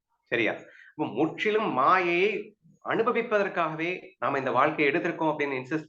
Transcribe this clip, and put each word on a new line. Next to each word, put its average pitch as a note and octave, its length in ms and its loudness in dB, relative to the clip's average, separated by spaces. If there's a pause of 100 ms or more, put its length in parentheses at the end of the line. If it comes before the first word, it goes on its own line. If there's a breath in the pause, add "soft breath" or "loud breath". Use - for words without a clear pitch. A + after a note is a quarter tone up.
(260)
சரியா? A2+ 260 0 (380 loud breath)
அப்ப D3+ 240 -4
முற்றிலும் G3 580 0
மாயையை F3 840 2 (300)
அனுபவிப்பதற்காகவே F#3 1300 -2
நாம C3+ 180 0
இந்த B2+ 140 -2
வாழ்க்கையை C#3+ 420 2
எடுத்திருக்கோம் D#3+ 420 0
அப்படின்னு C#3 280 -4
இன்சிஸ்ட் D#3 260 -6